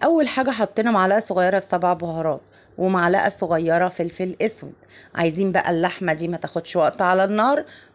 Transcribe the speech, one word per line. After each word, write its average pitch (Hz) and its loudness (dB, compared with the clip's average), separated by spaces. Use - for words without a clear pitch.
أول 311 4
حاجة 262 -2
حطينا 220 0
معلقة 196 4
صغيرة 190 0
سبع 180 0
بهارات 160 -4
ومعلقة 185 2
صغيرة 170 0
فلفل 180 -6
أسود. 196 -6
عايزين 170 0
بقى 175 0
اللحمة 175 -2
دي 165 -4
ما 170 -4
تاخدش - -6
وقت 165 2
على 185 4
النار، 226 0